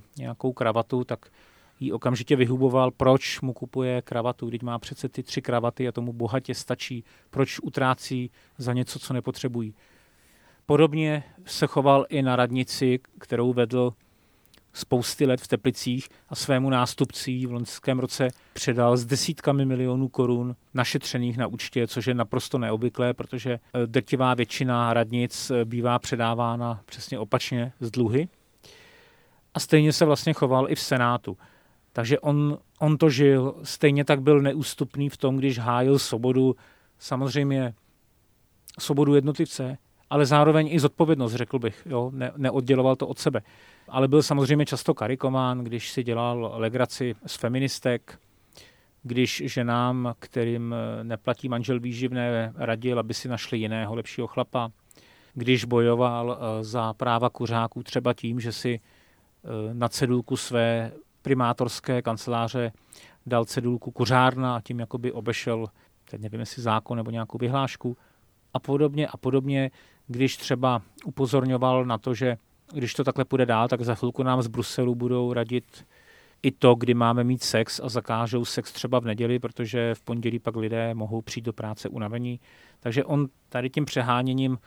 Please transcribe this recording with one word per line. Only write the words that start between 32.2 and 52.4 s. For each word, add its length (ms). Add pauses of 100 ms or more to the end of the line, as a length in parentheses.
on 180
to 120
žil, 540
stejně 420
tak 160
byl 200
neústupný 680
v 80
tom, 200
když 220
hájil 400
svobodu, 560 (440)
samozřejmě 720 (1080)
svobodu 360
jednotlivce, 640 (320)
ale 160
zároveň 460
i 80
zodpovědnost, 540
řekl 260
bych, 260
jo, 280
ne-, 240
neodděloval 580
to 120
od 120
sebe. 220 (460)
Ale 200
byl 160
samozřejmě 420
často 280
karikován, 720
když 280
si 120
dělal 520
legraci 600 (100)
z 100
feministek, 840 (840)
když 420
ženám, 760
kterým, 560
eh, 280
neplatí 460
manžel 300
výživné, 760